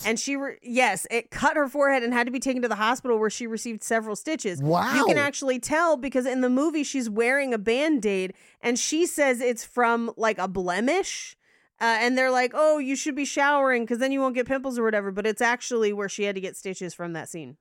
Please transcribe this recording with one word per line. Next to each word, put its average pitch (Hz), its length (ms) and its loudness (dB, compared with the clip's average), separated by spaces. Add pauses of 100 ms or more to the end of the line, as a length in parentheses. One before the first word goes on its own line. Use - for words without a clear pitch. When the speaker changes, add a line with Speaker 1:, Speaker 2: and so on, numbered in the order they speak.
Speaker 1:
And - 140 0
she, 277 160 -4
re-, 277 260 -6
yes, 233 480 0
it - 220 -4
cut 302 240 0
her 285 140 2
forehead 277 340 2
and 240 100 0
had 240 140 2
to 247 40 -6
be 262 80 -4
taken 254 240 -2
to 240 40 0
the 220 80 0
hospital 233 420 0
where 214 120 2
she 233 180 -8
received 220 340 -8
several 220 360 -2
stitches. 208 420 -4
You 139 80 -2
Speaker 2:
Wow. 240 400 4
Speaker 1:
can 370 100 4
actually 277 420 0
tell 311 360 2
because 254 300 -2
in 262 160 0
the 254 80 2
movie 294 340 2
she's 254 260 -4
wearing 247 440 0
a 226 40 0
Band-Aid 214 760 0 (260)
and 240 180 0
she 320 280 0
says 269 340 2
it's 240 240 -2
from, 233 540 0
like, 220 200 0
a 185 120 -2
blemish. 196 880 -2 (420)
Uh, 226 200 2
and 247 180 2
they're 262 140 4
like, 247 220 2
"Oh, 302 260 4
you 269 180 -2
should 294 180 -4
be 285 80 -2
showering 269 640 2
'cause 226 140 -2
then 269 120 0
you 277 80 0
won't 262 160 0
get 247 120 -2
pimples 269 320 -2
or 226 40 0
whatever." 208 280 0
But 202 160 -4
it's 220 140 -2
actually 233 520 0
where 202 160 -4
she 208 140 -6
had 202 120 -2
to 190 60 -8
get 185 160 -10
stitches 185 360 -10
from 170 200 -8
that 156 160 -10
scene. 147 320 -14